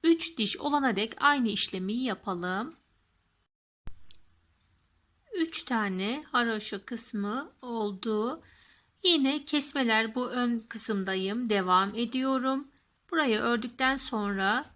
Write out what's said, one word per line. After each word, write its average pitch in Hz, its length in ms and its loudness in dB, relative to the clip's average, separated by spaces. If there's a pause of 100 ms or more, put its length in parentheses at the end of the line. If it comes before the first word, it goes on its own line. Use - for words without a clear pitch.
üç 330 340 4
diş 208 180 0
olana 269 400 0
dek 220 240 -2
aynı 277 280 2
işlemi 196 440 0
yapalım. 208 800 -4 (2500)
Üç 330 280 -2
tane 214 720 -2
haroşa 226 520 -2
kısmı 233 680 -6 (100)
oldu. 226 800 -2 (600)
Yine 294 420 4
kesmeler 233 680 2
bu 247 160 -2
ön 240 300 0
kısımdayım. 202 920 -2
Devam 190 440 4
ediyorum. 262 760 0 (420)
Burayı 269 280 2
ördükten 240 580 0
sonra 202 800 0